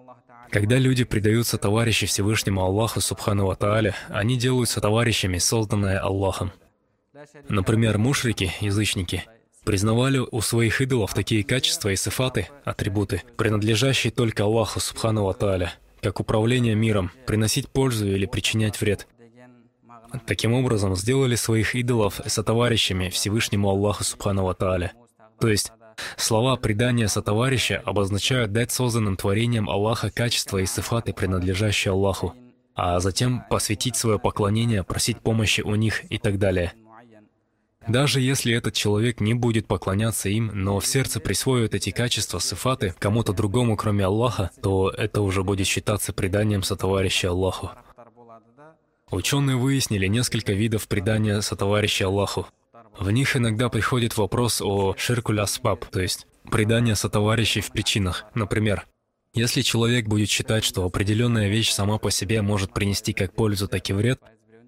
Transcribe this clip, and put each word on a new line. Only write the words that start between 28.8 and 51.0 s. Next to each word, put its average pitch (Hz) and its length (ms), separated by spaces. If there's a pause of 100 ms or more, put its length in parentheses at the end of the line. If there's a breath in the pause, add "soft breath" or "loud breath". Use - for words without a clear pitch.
творениям 110 520
Аллаха 107 420
качества 113 480
и 95 60
сифаты, 107 460
принадлежащие 95 800
Аллаху, 95 420 (420)
а 90 240
затем 110 500
посвятить 110 480
своё 107 220
поклонение, 107 640
просить - 360
помощи 113 420
у 104 140
них 110 340
и 104 80
так 101 200
далее. 92 360 (1120)
Даже 127 320
если 127 340
этот 117 200
человек 107 460
не 107 140
будет 117 340
поклоняться 101 640
им, 107 240
но 98 260
в - 80
сердце 127 320
присвоит 110 560
эти 98 160
качества, 107 480
сифаты 107 600
кому-то 107 340
другому, 107 420
кроме 101 300
Аллаха, 107 460 (100)
то 95 280
это 107 320
уже 95 220
будет 98 240
считаться - 460
преданием 104 500
сотоварища 95 640
Аллаху. 92 420 (1400)
Учёные 135 440
выяснили 120 520
несколько 113 460
видов 107 340
предания 107 540